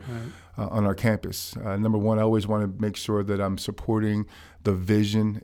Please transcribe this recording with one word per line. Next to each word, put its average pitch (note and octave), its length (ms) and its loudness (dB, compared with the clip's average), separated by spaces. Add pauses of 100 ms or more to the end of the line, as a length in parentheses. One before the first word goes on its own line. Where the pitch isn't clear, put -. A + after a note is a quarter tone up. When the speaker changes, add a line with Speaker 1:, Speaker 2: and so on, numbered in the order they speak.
Speaker 1:
Right. A#2 240 -10 (260)
Speaker 2:
uh, G#2 100 -4
on G#2+ 160 0
our F#2+ 100 2
campus. G2+ 640 -2
Uh, G2+ 220 -4
number A2 200 2
one, G#2+ 200 2
I G#2+ 40 2
always A2 240 2
wanna G#2 220 0 (100)
make G#2 180 -2
sure G#2 280 0
that G2+ 160 0
I'm F#2+ 160 0
supporting G#2+ 720 -2 (360)
the G2+ 120 2
vision G#2+ 680 2